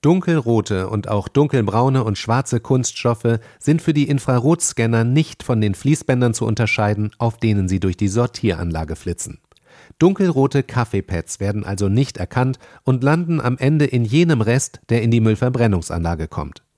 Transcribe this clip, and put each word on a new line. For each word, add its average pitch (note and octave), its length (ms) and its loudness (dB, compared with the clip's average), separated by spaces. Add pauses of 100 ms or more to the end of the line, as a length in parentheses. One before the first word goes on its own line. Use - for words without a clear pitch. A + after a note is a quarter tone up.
Dunkelrote A#2 840 2
und G#2 200 -4
auch G#2 200 -2
dunkelbraune C3 720 2
und G#2+ 160 -2
schwarze B2 400 -2
Kunststoffe A#2+ 800 0 (220)
sind D#3 200 2
für D#3+ 140 0
die C#3+ 140 0
Infrarotscanner B2 960 0
nicht C3+ 400 0
von A#2 160 0
den G#2 160 0
Fließbändern B2+ 580 0
zu - 100 -4
unterscheiden, G#2+ 720 0
auf A#2 200 -2
denen G2+ 300 0
sie F#2+ 100 0
durch F#2 180 -2
die G#2 120 -2
Sortieranlage E2+ 880 -2
flitzen. - 420 -10 (600)
Dunkelrote D#3 640 2
Kaffeepads G2 760 -4
werden G2+ 260 -4
also G2 240 -4
nicht A#2+ 280 0
erkannt B2+ 420 -2 (240)
und C3 220 0
landen D#3+ 360 0
am B2 180 -2
Ende D3 260 2
in B2 200 0
jenem D3 360 2
Rest, A#2 480 0
der A#2 140 2
in A#2 100 2
die A#2 80 4
Müllverbrennungsanlage G2+ 1040 0
kommt. D2 380 -10 (120)